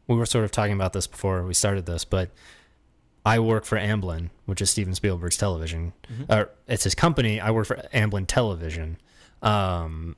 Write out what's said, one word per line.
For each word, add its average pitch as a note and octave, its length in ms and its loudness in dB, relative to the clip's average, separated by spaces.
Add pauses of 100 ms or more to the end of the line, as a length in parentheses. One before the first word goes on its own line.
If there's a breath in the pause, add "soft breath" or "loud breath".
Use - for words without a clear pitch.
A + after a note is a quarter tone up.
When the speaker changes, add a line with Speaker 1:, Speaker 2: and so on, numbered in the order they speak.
Speaker 1:
we A#2+ 100 4
were A#2 100 2
sort A2+ 180 2
of G2+ 80 -2
talking G#2 220 2
about F#2+ 180 0
this F#2 140 -2
before F#2+ 380 -2
we F2+ 100 -2
started G2 320 2
this, E2+ 180 -4
but F#2 240 0 (960 loud breath)
I A2 140 4
work A2 260 2
for A2 140 -2
Amblin, F#2 500 -2 (160)
which F#2+ 160 -4
is G2 80 2
Steven F#2 260 0
Spielberg's F2 440 -2
television. E2+ 560 -2 (180)
Speaker 2:
Mm-hmm. A#2 200 -8
Speaker 1:
Or G#2+ 180 4 (180)
it's A#2+ 160 0
his G2 100 0
company. B2 460 2
I G#2+ 120 0
work A2 140 2
for - 100 -2 (180)
Amblin G#2 320 2
Television. E2 720 -2 (440 soft breath)
Um, E2+ 760 0